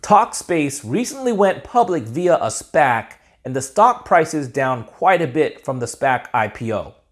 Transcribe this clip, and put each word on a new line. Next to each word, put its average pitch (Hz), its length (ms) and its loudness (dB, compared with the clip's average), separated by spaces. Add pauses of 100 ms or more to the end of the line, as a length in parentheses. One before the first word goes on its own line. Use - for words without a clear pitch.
Talkspace 175 800 0
recently 247 460 -4
went 196 320 0
public 185 400 0
via 160 360 0
a 110 100 -2
spac, 123 680 0 (260)
and 131 100 -10
the 131 80 -4
stock 233 420 2
price 165 300 2
is 143 140 -4
down 131 340 -2
quite 170 400 0
a 156 60 -2
bit 139 360 -2
from 131 140 -6
the 123 80 -4
spac 127 480 -2
I 110 140 2
P 110 240 -8
O. 90 240 -6 (160)